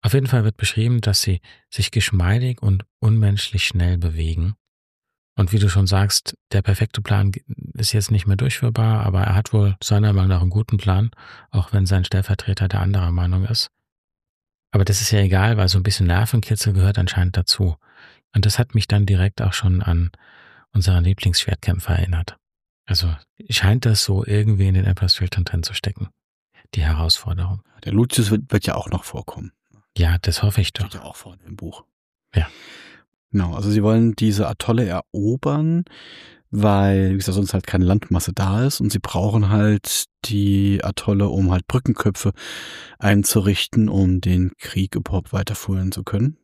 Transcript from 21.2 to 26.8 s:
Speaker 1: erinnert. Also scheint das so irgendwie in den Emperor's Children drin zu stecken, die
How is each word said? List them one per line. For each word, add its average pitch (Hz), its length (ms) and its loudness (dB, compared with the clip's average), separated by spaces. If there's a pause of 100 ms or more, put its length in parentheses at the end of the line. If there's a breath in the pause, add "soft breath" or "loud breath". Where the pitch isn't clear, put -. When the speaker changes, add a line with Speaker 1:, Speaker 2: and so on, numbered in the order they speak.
Speaker 1:
erinnert. 87 420 -2 (480)
Also 90 300 -2 (340)
scheint 107 360 0
das 110 180 2
so 98 240 -2
irgendwie 104 400 2
in 95 80 2
den 95 120 2
Emperor's 95 280 0
Children 90 300 -2
drin 87 180 -4
zu - 100 -8
stecken, - 360 -8 (680 soft breath)
die - 80 0